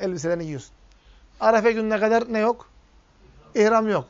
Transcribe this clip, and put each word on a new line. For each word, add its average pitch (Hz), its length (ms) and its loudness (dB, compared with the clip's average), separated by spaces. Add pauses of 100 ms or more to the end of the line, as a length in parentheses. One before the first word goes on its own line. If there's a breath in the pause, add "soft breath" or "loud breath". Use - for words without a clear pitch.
elbiselerini 170 420 -4
giyiyorsun. 151 300 -12 (680 soft breath)
Arefe 220 320 4
gününe 220 280 -2
kadar 226 320 0
ne 220 60 -2
yok? 226 300 -2 (840)
İhram 220 340 2
yok. 175 220 -2